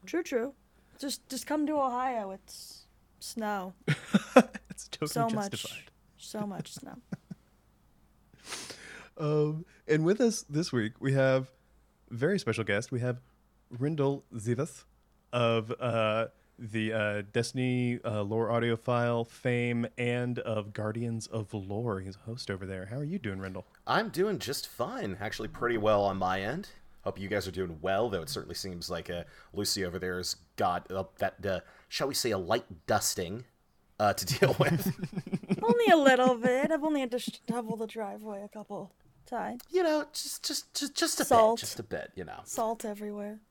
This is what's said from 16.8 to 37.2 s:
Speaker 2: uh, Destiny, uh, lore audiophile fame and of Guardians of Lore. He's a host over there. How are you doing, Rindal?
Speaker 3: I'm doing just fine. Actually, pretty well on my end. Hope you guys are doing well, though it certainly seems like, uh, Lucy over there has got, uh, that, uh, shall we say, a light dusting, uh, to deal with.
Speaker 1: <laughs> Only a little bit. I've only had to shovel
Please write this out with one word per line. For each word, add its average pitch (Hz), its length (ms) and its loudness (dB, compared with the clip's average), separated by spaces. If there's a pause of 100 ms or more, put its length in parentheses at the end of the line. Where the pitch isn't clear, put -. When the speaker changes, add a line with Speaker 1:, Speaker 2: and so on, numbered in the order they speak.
Speaker 2:
uh, 104 280 0 (120)
Destiny, 123 720 2
uh, 107 180 0
lore 110 260 0
audiophile 117 800 2
fame 120 600 0 (100)
and 123 420 0
of 107 340 -2
Guardians 113 540 -4
of 107 260 -6
Lore. 101 460 -2
He's 95 160 -10
a 95 40 -20
host 113 320 -8
over 95 140 -4
there. 92 220 -6
How 120 100 -8
are 147 60 -6
you 165 140 -4
doing, 98 220 -4
Rindal? 92 240 -8 (240)
Speaker 3:
I'm 185 220 2
doing 185 280 0
just - 300 -6
fine. 135 520 -4
Actually, 110 280 -6
pretty 117 300 0
well 104 260 6
on 98 140 2
my 95 240 0
end. 135 280 -4 (320)
Hope - 180 -4
you 98 80 -6
guys 95 200 0
are 92 40 -6
doing 85 300 -4
well, 98 280 2
though 95 120 0
it 73 80 -8
certainly - 260 -8
seems 90 340 -8
like, 85 200 -6
uh, 85 140 -4 (300)
Lucy 101 300 0
over 87 140 -2
there 90 200 -2
has 87 180 -4 (220)
got, 90 340 0
uh, 95 140 -2 (120)
that, 92 280 -2
uh, 92 140 0 (300)
shall - 180 -2
we 139 60 -2
say, 131 180 0
a 98 60 2
light 95 480 -2
dusting, 101 600 0 (540)
uh, 104 140 6
to - 120 -2
deal - 340 4
with. 151 340 4 (640)
Speaker 1:
<laughs> - 60 -4
Only 466 280 6
a 330 60 10
little 254 380 8
bit. 254 340 2
I've 311 140 2
only 302 160 2
had 254 120 -2
to 240 80 -2
shovel 226 580 -6